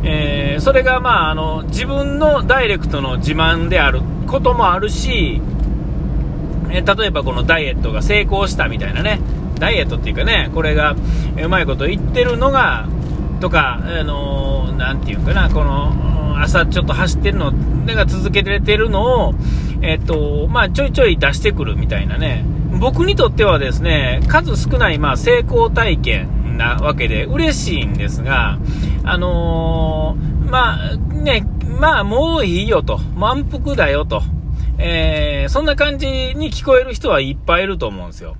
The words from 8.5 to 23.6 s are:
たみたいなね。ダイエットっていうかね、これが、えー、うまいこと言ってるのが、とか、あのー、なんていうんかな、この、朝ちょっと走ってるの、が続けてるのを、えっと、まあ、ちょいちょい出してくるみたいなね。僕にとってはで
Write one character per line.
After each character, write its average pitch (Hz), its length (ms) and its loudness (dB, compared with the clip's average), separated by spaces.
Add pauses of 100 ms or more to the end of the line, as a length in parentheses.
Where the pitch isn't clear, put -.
た - 120 -2
み 135 120 -4
た - 80 -4
い - 60 -4
な 143 100 -2
ね。 208 160 0 (400)
ダ 180 120 0
イ 185 80 0
エ - 40 0
ッ - 60 -2
ト - 80 -2
っ - 20 -2
て - 100 -4
い - 40 -2
う - 20 -2
か - 80 -2
ね、 214 300 2
こ 160 80 -2
れ 156 120 0
が、 151 220 2 (400)
え 156 60 -4
ー、 156 40 -2
う 165 40 -2
ま 185 100 2
い 160 60 0
こ 151 100 -2
と 135 120 -2
言 196 120 -2
っ - 20 -2
て - 220 0
る 240 140 0
の 262 140 2
が、 170 360 0 (540)
と 180 80 -2
か、 135 340 0
あ 170 200 -4
の 139 680 -2
ー、 - 80 -2
な 127 160 -2
ん 135 80 -2
て - 100 -4
い - 40 -2
う - 40 -2
ん 156 60 0
か 147 80 2
な、 185 160 4
こ 151 140 2
の、 143 300 2 (480)
朝 165 240 4
ち - 140 0
ょ 170 40 2
っ - 20 0
と - 80 0
走 - 240 0
っ - 40 0
て 202 100 2
る 196 60 0
の、 143 160 0 (320)
が 226 200 2
続 - 260 0
け 202 120 2
て 202 340 2
る 220 120 2
の 233 380 2
を、 - 60 0 (480)
え 165 140 0
っ - 100 -4
と、 156 420 0
ま 240 140 2
あ、 196 80 2
ち - 140 0
ょ - 20 2
い - 80 0
ち 285 80 2
ょ 240 60 6
い 170 100 2
出 139 160 2
し - 60 -2
て 104 120 0
く 107 140 -2
る 110 100 -2
み - 120 0
た 101 120 0
い 95 80 -2
な - 100 -2
ね。 123 280 -2 (340)
僕 269 260 2
に 403 100 2
と - 120 4
っ - 40 0
て - 120 2
は 180 160 4
で 135 120 -2